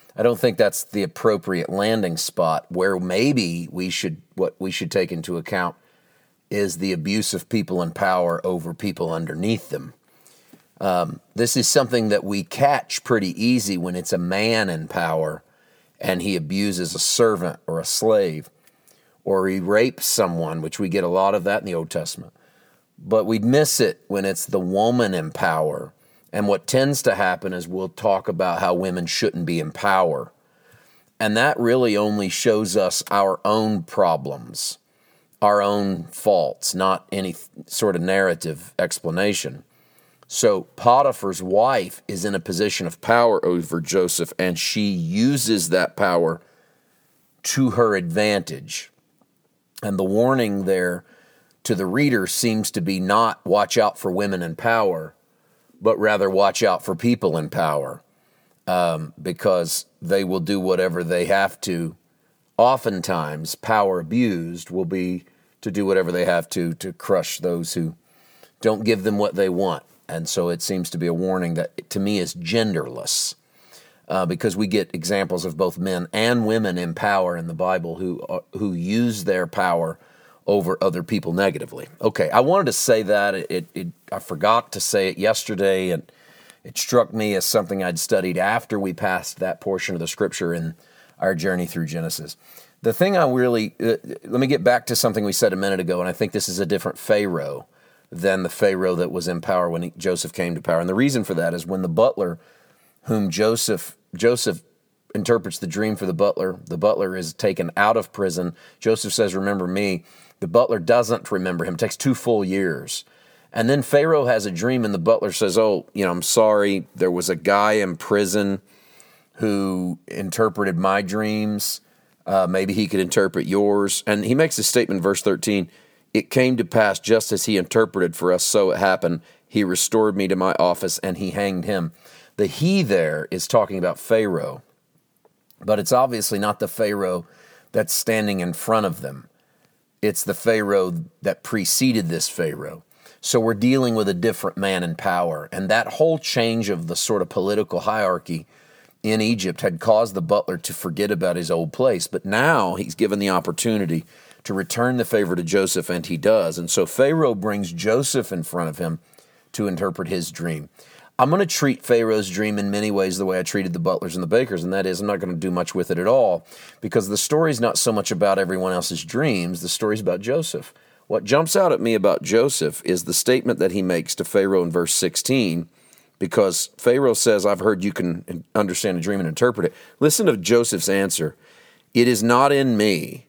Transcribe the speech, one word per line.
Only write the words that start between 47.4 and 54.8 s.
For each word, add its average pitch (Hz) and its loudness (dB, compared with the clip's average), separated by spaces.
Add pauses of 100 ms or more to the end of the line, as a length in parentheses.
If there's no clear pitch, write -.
to 131 0
her 107 4
advantage. 87 -2 (920)
And 98 -2
the 98 2
warning 104 2
there 90 0 (600)
to 113 0
the 95 -2
reader 110 2
seems 110 -2
to 104 -4
be 92 -2
not 104 2
watch 101 2
out 107 2
for 98 -4
women 95 -2
in 82 -6
power, 95 0 (640)